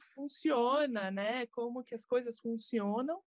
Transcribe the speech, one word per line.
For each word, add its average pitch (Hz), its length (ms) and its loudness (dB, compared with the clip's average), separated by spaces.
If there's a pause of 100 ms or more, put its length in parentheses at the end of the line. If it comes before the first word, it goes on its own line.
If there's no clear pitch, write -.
(140)
funciona, 269 960 2
né? 214 380 0
Como 240 340 -4
que 247 120 -12
as 226 120 -12
coisas 240 320 0
funcionam, 233 920 -2